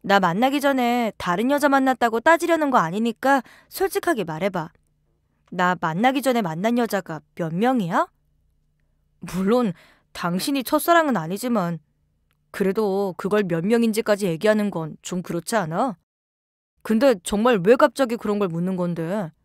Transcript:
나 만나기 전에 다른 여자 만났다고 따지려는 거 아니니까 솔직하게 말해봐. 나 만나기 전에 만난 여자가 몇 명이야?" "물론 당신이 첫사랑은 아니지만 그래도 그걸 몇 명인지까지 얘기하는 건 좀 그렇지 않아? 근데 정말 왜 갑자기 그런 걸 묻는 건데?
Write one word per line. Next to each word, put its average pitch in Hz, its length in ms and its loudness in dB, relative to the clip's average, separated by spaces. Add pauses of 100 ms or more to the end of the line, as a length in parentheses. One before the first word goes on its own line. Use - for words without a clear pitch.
나 196 180 4
만나기 226 420 2
전에 247 560 0
다른 202 340 0
여자 285 180 2
만났다고 262 500 2
따지려는 320 520 2
거 254 80 4
아니니까 226 640 0 (280)
솔직하게 349 560 -2
말해봐. 170 460 -4 (800)
나 180 280 2
만나기 226 420 0
전에 240 200 2
만난 190 360 -2
여자가 196 440 -4 (140)
몇 160 200 -6
명이야?" 233 520 0 (1120)
"물론 190 520 0 (380)
당신이 185 520 -2
첫사랑은 302 540 0
아니지만 175 600 -4 (720)
그래도 196 680 -2
그걸 208 260 0
몇 170 220 -2
명인지까지 220 600 0
얘기하는 208 420 0
건 160 320 -8
좀 180 220 -6
그렇지 170 320 -6
않아? 190 420 -2 (840)
근데 226 400 4
정말 220 420 2
왜 226 100 8
갑자기 262 400 0
그런 208 240 -4
걸 202 80 2
묻는 175 280 -2
건데? 175 560 -4 (140)